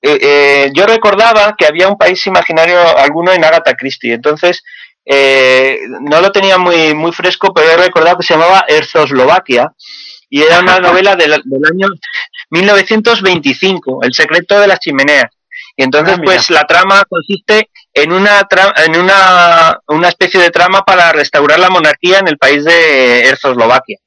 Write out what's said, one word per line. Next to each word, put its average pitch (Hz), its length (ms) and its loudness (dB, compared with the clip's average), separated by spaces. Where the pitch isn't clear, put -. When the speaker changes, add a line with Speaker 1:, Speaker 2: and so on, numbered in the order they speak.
Speaker 1:
eh, 147 200 0
eh, 139 520 2
yo 175 140 2
recordaba 214 680 0
que 170 80 0
había 170 240 0
un 202 80 -4
país 180 280 -2
imaginario 175 540 0
alguno 160 360 0
en 170 100 0
Agatha 160 320 0
Christie. 123 380 -8
Entonces, 151 500 -4
eh, 135 720 2
no 147 200 0
lo 196 100 0
tenía 196 260 0
muy, 170 360 0
muy 160 180 -4
fresco, 180 420 -4
pero 160 180 2
he 170 60 2
recordado 175 400 2
que 175 60 -8
se 175 120 -2
llamaba 175 320 2
Erzoslovaquia 147 1040 0
y 143 120 -2
era 170 180 2
una 185 200 0
Speaker 2:
<laughs> - 0 -
Speaker 1:
novela 185 360 0
del, 160 160 0
del 135 180 -6
año 190 160 -4
mil 175 140 -2
novecientos 214 560 0
veinticinco, 175 840 -4
El 127 100 -4
secreto 165 460 -2
de 202 80 2
las 190 120 0
chimeneas. 139 460 -2
Y 135 80 -4
entonces, 151 320 0
Speaker 2:
Ah, - 60 -8
mira. 170 120 0
Speaker 1:
pues, - 160 -2
la 156 160 2
trama 190 440 2
consiste 202 600 -4
en 151 180 -2
una 202 360 2
tra-, 196 260 0
en 160 140 0
una, 175 880 2
una 160 220 0
especie 180 300 -2
de 175 120 2
trama 190 300 0
para 180 320 2
restaurar 147 460 0
la 185 100 2
monarquía 175 500 0
en 190 80 -2
el 151 100 -4
país 143 280 0
de 139 600 2
Erzoslovaquia. 127 800 -2